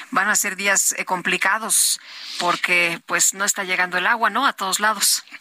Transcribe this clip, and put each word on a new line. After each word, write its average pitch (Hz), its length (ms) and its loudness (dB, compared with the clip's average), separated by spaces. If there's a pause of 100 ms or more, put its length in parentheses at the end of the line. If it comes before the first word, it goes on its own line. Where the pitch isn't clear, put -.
(120)
van 190 160 2
a 208 80 2
ser 196 180 0
días, 196 420 2
eh, 185 80 -4
complicados 190 960 0 (380)
porque, 175 680 2
pues, 175 280 2
no 196 100 -4
está 202 200 -2
llegando 180 340 -2
el 180 80 0
agua, 226 240 2
¿no? 247 160 0
A 226 60 0
todos 190 260 -2
lados. 208 460 0 (160)